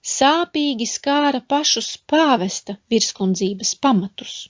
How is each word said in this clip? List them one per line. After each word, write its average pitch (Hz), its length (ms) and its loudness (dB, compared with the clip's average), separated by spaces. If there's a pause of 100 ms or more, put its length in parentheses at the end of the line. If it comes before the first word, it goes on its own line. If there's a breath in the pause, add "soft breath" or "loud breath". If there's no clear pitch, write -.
sāpīgi 294 800 0
skāra 285 560 0
pašus 285 480 -2 (120)
pāvesta 269 840 0
virskundzības 196 880 -2
pamatus. - 640 -2 (120)